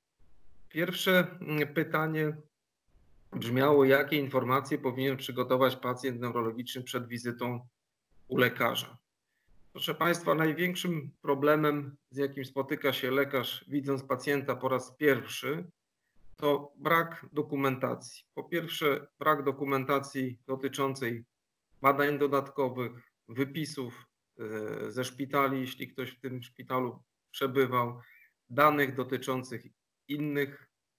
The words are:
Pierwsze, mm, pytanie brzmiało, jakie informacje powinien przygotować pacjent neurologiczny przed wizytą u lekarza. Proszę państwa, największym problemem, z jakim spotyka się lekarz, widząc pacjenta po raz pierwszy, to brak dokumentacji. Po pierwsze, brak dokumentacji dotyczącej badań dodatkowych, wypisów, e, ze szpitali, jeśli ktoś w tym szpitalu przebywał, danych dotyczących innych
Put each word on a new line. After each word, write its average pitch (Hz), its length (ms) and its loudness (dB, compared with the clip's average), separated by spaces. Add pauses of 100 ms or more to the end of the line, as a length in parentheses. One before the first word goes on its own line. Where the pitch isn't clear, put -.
(720)
Pierwsze, 180 680 2
mm, 151 320 -2
pytanie 156 640 0 (920)
brzmiało, 135 540 4
jakie 139 340 6
informacje 131 580 0
powinien 131 400 0
przygotować 127 580 2
pacjent 123 460 -4
neurologiczny 120 640 -4
przed 123 240 -6
wizytą 120 600 -6 (600)
u - 100 -4
lekarza. 120 600 2 (720)
Proszę 156 240 -6
państwa, 160 400 2
największym 160 760 0 (100)
problemem, 147 760 2 (140)
z 127 60 -14
jakim 139 280 -4
spotyka 135 480 -2
się 127 180 -2
lekarz, 135 560 0
widząc 135 360 -2
pacjenta 135 520 -2
po - 140 -2
raz 127 280 -2
pierwszy, 143 680 0 (680)
to 143 420 0
brak 165 560 0
dokumentacji. 131 880 -2 (100)
Po 143 100 -8
pierwsze, 165 640 -2 (120)
brak 151 240 2
dokumentacji 135 1040 -2
dotyczącej 131 760 -2 (560)
badań 139 380 4
dodatkowych, 135 720 0 (360)
wypisów, 139 800 -6 (340)
e, 107 520 -6
ze 123 140 -4
szpitali, 135 540 0
jeśli 127 280 -8
ktoś 127 240 -10
w - 80 -20
tym 127 240 -10
szpitalu 127 600 -4 (280)
przebywał, 123 680 2 (500)
danych 143 460 4
dotyczących 127 680 -4 (440)
innych 143 640 -4 (300)